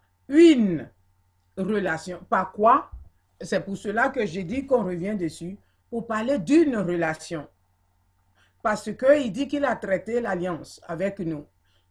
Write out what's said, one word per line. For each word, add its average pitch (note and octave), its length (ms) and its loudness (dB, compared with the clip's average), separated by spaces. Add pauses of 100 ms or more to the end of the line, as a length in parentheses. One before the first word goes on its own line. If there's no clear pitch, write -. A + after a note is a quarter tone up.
(280)
une C4 640 6 (680)
relation. F#3 600 -4 (100)
Par F#3+ 220 0
quoi ? A3 380 4 (500)
C'est F#3 240 -2
pour G3 140 -8
cela A3+ 320 0
que C4 160 -4
j'ai F#3 180 -6
dit B3+ 220 -6
qu'on B3 200 2
revient F3+ 300 -4
dessus, F3 420 -6 (340)
pour A#3 160 -8
parler A3+ 320 -2
d'une C4+ 380 4
relation. E3+ 680 -4 (1160)
Parce G#3+ 320 -4
qu'il C4+ 360 2
dit C4 160 -4
qu'il C#4+ 180 -4
a A#3+ 100 0
traité F#3+ 440 -4
l'alliance F3+ 680 -6
avec F#3 320 -6
nous. D#3+ 260 -6 (460)